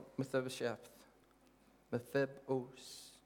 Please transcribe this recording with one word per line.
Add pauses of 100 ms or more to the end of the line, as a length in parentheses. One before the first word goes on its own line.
(180)
Mephibosheth. (1000)
Mephibosheth. (560)